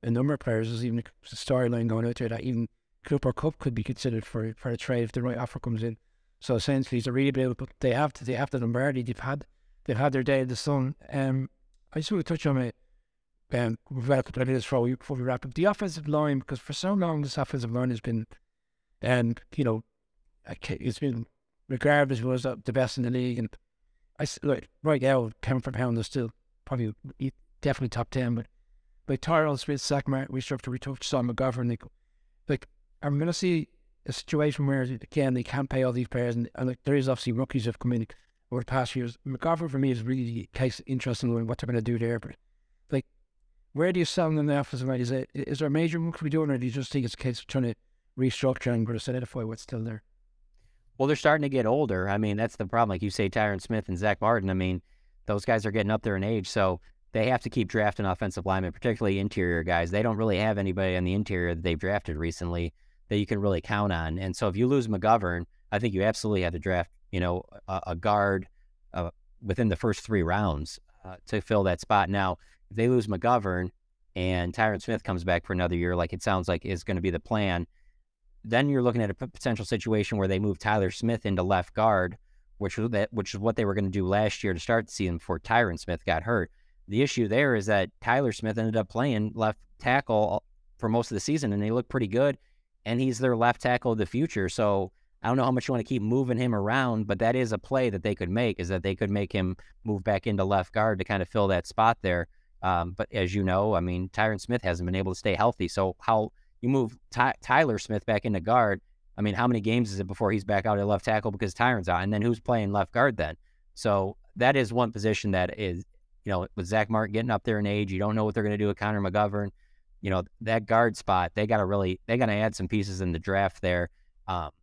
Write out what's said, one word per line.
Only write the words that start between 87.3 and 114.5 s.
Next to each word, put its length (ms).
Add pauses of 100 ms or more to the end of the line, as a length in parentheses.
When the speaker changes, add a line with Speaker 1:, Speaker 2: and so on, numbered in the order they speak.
Speaker 2:
is 120
that 240 (100)
Tyler 320
Smith 240
ended 200
up 120
playing 460
left 240 (200)
tackle 640 (360)
for 100
most 220
of 60
the 40
season, 320
and 100
he 80
looked 180
pretty 200
good, 300 (480)
and 120
he's 200
their 180
left 240
tackle 320
of 60
the 80
future. 420
So 420 (320)
I 60
don't 80
know 80
how 60
much 180
you 40
wanna 120
keep 180
moving 360
him 160
around, 520
but 120
that 180
is 160
a 60
play 320
that 120
they 120
could 160
make, 280
is 100
that 140
they 120
could 160
make 220
him 240 (280)
move 180
back 240
into 180
left 280
guard 260
to 60
kind 160
of 80
fill 200
that 180
spot 340
there. 260 (360)
Um, 300
but 200
as 220
you 80
know, 320
I 60
mean, 300
Tyron 300
Smith 220
hasn't 240
been 80
able 180
to 60
stay 160
healthy. 340
So 320
how 320 (280)
you 80
move 300 (120)
Ty-, 300
Tyler 380
Smith 260
back 220
into 140
guard, 420 (340)
I 60
mean, 100
how 140
many 140
games 340
is 60
it 60
before 240
he's 140
back 220
out 120
at 80
left 200
tackle 240
because 240
Tyron's 340
out? 140
And 100
then 80
who's 180
playing 320
left 220
guard 240
then? 200 (380)
So 440 (180)
that 200